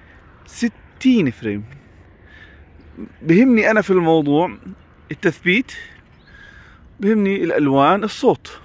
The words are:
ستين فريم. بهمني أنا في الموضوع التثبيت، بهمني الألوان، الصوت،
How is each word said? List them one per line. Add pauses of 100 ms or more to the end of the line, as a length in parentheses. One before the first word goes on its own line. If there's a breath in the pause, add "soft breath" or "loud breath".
(460 soft breath)
ستين
فريم. (1600 loud breath)
بهمني
أنا
في
الموضوع (540)
التثبيت، (1300 loud breath)
بهمني
الألوان،
الصوت، (140)